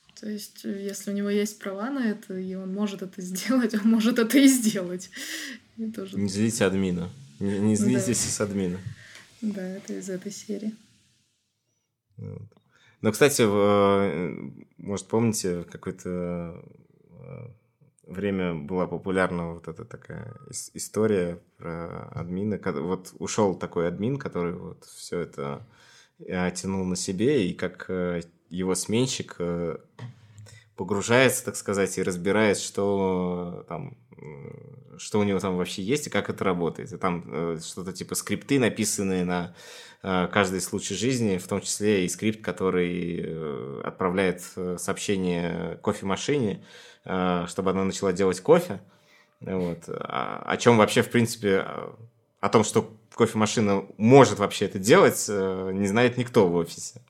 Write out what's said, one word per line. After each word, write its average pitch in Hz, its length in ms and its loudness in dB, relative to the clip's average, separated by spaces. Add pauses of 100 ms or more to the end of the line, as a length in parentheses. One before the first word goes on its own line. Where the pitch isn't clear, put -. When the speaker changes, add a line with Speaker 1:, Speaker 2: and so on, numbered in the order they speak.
(200)
Speaker 1:
То 220 80 -10
есть, 208 380 -12
э, 196 240 -6
если 202 220 -8
у - 20 -4
него 202 160 -2
есть 208 280 0
права 202 320 -8
на 269 200 -2
это, 208 280 -8
и 185 180 -6
он 190 180 -8
может 196 280 -4
это 185 200 -10
<laughs> - 0 -
сделать, 214 520 0
он 214 160 2
может 226 280 4
это 226 200 4
и 277 100 10
сделать. 196 600 2 (680)
И 226 120 -6
тоже 190 280 -8
Speaker 2:
Не 101 100 0
злите 107 380 2
админа. 90 420 2 (320)
Не, 101 180 0
не 107 180 4
Speaker 1:
Да. 104 60 0
Speaker 2:
злите 120 320 2
сисадмина. 98 640 -2 (640)
Speaker 1:
Да, 196 220 -4
это 196 320 -10
из 190 160 -10
этой 190 220 -8
серии. 214 400 -8 (1400)
Speaker 2:
Вот. 104 260 -12 (580)
Но, 107 120 0
кстати, 139 300 4
в, 104 120 6
э, 98 800 4 (440)
может, 92 300 -8
помните, 104 520 0
в 82 100 -10
какое-то, 90 920 -8 (480)
э, - 380 -16 (580)
время 92 480 -2
была 85 320 -4
популярна 87 680 -2
вот 82 140 -14
эта 80 160 -14
такая - 520 -16 (140)
ис-, - 240 -12
история 95 680 0 (180)
про 85 560 -10
админа. 90 440 -4
Ко-, 95 220 -2
вот 90 380 -6
ушёл 98 400 0
такой 85 300 -2
админ, 101 280 -4
который 87 360 -4
вот 87 320 -16
всё - 360 -10
это, 71 460 -8 (540)
э, 90 320 -2
тянул 95 320 -4
на 90 120 -2
себе, 101 520 0
и 85 60 -4
как, - 340 -8
э, 90 340 -2 (280)
его 90 240 -2
сменщик, - 640 -2
э, 87 380 -4 (1000)
погружается, 113 680 4
так 101 120 -6
сказать, 98 420 0
и 95 40 0
разбирает, 95 560 2
что, 92 1080 -2
э, - 40 -18
там, - 280 -10 (200)
э, - 840 -18
что - 220 -2
у 104 40 2
него 98 160 0
там 92 160 -2
вообще 92 260 -4
есть 123 240 -2
и - 40 -10
как 101 200 -2
это - 140 -6
работает. 90 480 -2
И 85 60 -10
там, 87 280 -2
э, 82 340 -4
что-то 92 320 -10
типа - 220 -10
скрипты, - 460 -2
написанные 98 640 0
на, 87 300 -4 (480)
э, 92 260 0
каждый 95 320 2
случай 98 340 -4
жизни, 110 440 0
в 90 100 -10
том 98 140 -2
числе 104 420 2
и 85 40 0
скрипт, 110 360 -2
который, 87 800 0
э, 73 600 -8
отправляет, 92 580 0 (140)
э, 90 220 -4
сообщение 87 1040 -2
кофемашине, 101 800 0 (440)
э, 92 420 0
чтобы 92 220 -2
она 95 140 0
начала 95 280 0
делать 92 280 2
кофе. 151 400 4 (600)
Вот. 87 480 -4
А, - 580 -6
о - 100 2
чём 120 220 6
вообще, 107 240 6
в - 80 -4
принципе, 104 560 2
э, - 220 -8 (520)
о 101 80 0
том, 110 160 6
что - 260 0 (240)
кофемашина 104 680 2 (140)
может 113 400 10
вообще 101 280 0
это 98 120 -6
делать, 117 500 6
э, 95 440 0
не 98 160 2
знает 120 300 4
никто 117 300 6
в 85 80 2
офисе. - 540 -4